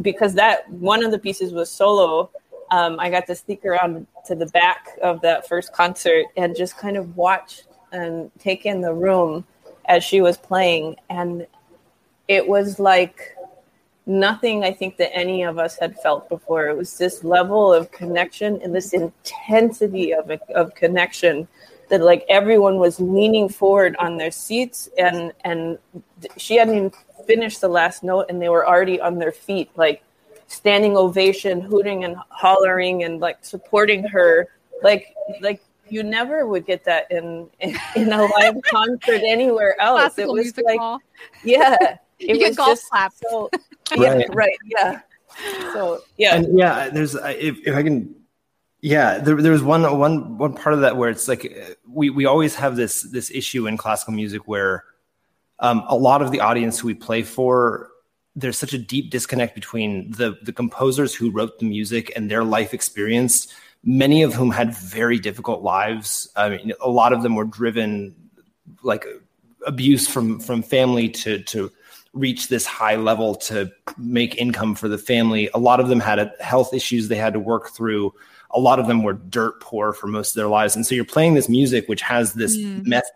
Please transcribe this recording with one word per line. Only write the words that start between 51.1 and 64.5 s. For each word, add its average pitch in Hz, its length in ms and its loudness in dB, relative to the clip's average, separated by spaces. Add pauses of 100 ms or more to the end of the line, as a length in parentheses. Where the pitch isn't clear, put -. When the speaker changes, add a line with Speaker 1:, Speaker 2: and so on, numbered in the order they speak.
Speaker 3:
like, 123 180 -4
uh, 90 280 -16 (140)
we, 143 220 -2
we 135 160 0
always 151 300 2
have 131 200 -2
this, 120 280 -2
this 123 280 -8
issue 127 360 -6
in 110 100 -4
classical 110 360 -6
music 107 340 -8
where, 98 360 -2 (760)
um, 120 280 0
a 135 80 0
lot 139 260 4
of 131 100 -2
the 143 80 -2
audience 113 400 0
who 120 80 -8
we 110 60 -4
play 113 300 -4
for, 123 640 0 (460)
there's 127 220 -6
such - 160 -8
a 139 40 -4
deep 131 340 -6
disconnect 123 440 -4
between 104 560 -6
the, 110 320 -4
the 110 100 -10
composers 131 600 -2
who 117 180 -4
wrote 110 280 -4
the 117 100 -4
music 107 460 -6
and 107 160 -6
their 110 120 0
life 110 300 -2
experience, 117 720 -2 (360)
many 135 400 4
of 131 100 2
whom 123 180 0